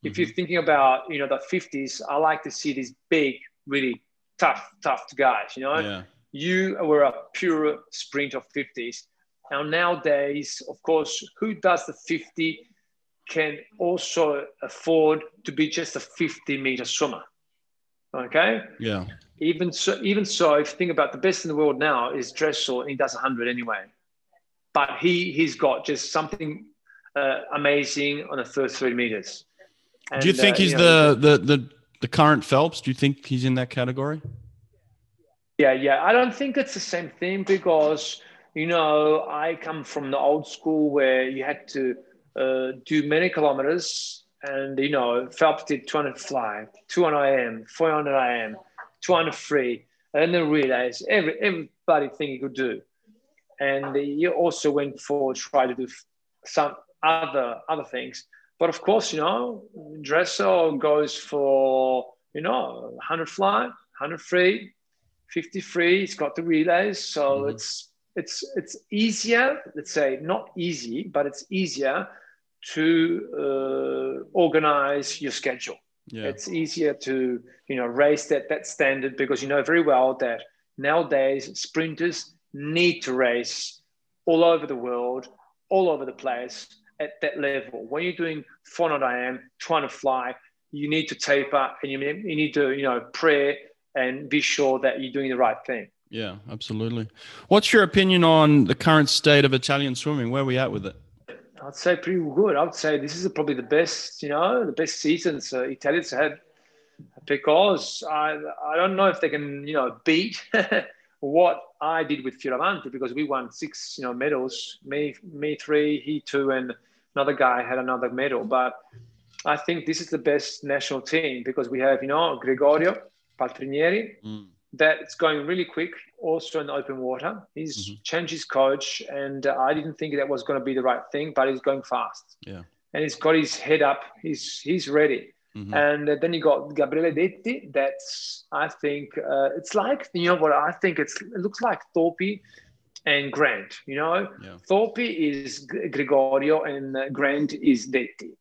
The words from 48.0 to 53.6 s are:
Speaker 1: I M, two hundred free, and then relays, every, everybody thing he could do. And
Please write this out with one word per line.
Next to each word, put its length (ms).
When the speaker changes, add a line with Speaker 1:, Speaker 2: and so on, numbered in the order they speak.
Speaker 1:
I 300
M, 120
two 140
hundred 200
free, 520
and 220
then 160
relays, 580
every, 320
everybody 760
thing 120
he 100
could 160
do. 280
And 380